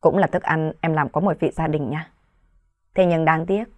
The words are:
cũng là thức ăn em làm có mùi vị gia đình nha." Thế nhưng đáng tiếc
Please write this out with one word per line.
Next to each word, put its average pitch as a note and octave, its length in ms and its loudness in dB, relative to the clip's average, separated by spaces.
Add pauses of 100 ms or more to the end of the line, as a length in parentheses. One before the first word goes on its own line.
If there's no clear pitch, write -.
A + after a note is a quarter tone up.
cũng E3 180 4
là F#3 80 4
thức - 160 -2
ăn D#3 380 -2
em E3 120 0
làm D3+ 160 0
có D3 120 -2
mùi F#3 140 0
vị - 160 -2
gia D#3+ 160 -4
đình C#3+ 240 -2
nha." D#3+ 200 -6 (840)
Thế F#3 120 4
nhưng E3 180 2
đáng D#3+ 220 0
tiếc G3 180 -2 (140)